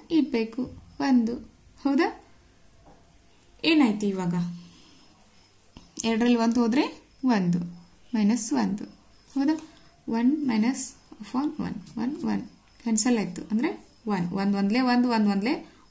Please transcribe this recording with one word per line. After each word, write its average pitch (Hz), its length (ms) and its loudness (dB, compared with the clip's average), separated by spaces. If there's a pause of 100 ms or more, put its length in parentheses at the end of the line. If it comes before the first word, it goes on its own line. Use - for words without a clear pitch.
(100)
ಇಡ್ಬೇಕು, 247 520 0 (380)
ಒಂದು. 247 340 2 (500)
ಹೌದಾ? 311 400 0 (1400)
ಏನಾಯ್ತು 240 420 4
ಇವಾಗ? 185 280 -2 (1700)
ಎರಡರಲ್ಲಿ 226 320 2
ಒಂದು 226 240 2
ಹೋದ್ರೆ 247 420 0 (220)
ಒಂದು, 185 340 2 (560)
ಮೈನಸ್ 220 380 0
ಒಂದು. 208 320 -2 (500)
ಹೌದಾ? 302 340 0 (400)
One 254 380 0
minus 233 480 0 (280)
upon 269 400 -6
one, 175 120 -6 (240)
One, 269 260 -6
one - 180 -2 (400)
Cancel 226 360 2
ಆಯ್ತು. 175 320 -6
ಅಂದ್ರೆ 277 360 -2 (200)
ಒನ್, 175 260 -2
ಒಂದು 202 260 0
ಒಂದ್ಲೆ 202 220 2
ಒಂದು, 247 280 4
ಒಂದು 214 220 4
ಒಂದ್ಲೆ 208 400 -2 (200)